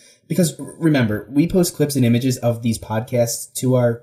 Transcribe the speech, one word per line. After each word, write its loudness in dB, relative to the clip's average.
Because 0
r-, -12
remember, 0
we 2
post 0
clips 0
and 4
images 2
of -2
these -2
podcasts -4
to 0
our 0